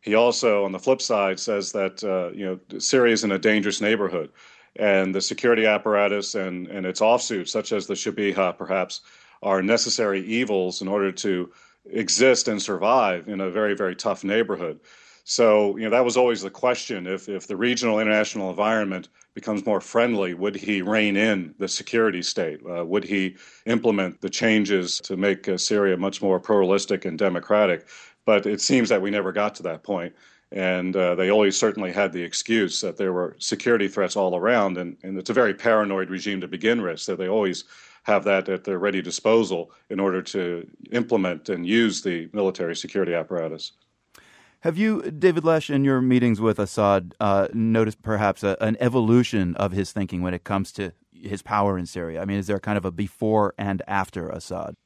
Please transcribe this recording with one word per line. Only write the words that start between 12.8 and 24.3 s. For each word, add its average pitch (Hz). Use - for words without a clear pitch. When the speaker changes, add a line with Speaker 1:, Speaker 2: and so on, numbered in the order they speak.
Speaker 1:
in 98
a 95
very, 101
very 95
tough 95
neighborhood. 95
So, 107
you 113
know, 107
that 123
was 120
always 120
the 95
question. 120
If, 95
if 98
the 101
regional 117
international 107
environment 101
becomes 104
more 104
friendly, 110
would 95
he 95
rein 107
in 98
the 98
security 107
state? 80
Uh, 87
would 92
he 95
implement 110
the 95